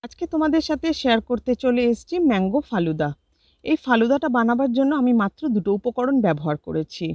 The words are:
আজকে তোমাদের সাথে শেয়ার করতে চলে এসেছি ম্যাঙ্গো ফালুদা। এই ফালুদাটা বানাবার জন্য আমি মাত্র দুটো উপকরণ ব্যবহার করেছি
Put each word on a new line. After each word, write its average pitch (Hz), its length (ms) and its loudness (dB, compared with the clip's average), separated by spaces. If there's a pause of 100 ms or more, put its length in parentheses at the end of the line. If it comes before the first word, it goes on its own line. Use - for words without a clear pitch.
আজকে 247 240 -10
তোমাদের 311 360 2
সাথে 302 300 -4
শেয়ার 233 280 2
করতে 247 340 -4
চলে 247 280 0
এসেছি 240 360 -2
ম্যাঙ্গো 214 420 2
ফালুদা। 160 480 -2 (560)
এই 311 120 0
ফালুদাটা 254 520 2
বানাবার 240 440 0
জন্য 269 220 2
আমি 247 180 2
মাত্র 208 360 0
দুটো 208 240 -2
উপকরণ 247 480 -2
ব্যবহার 151 360 0
করেছি 160 580 -6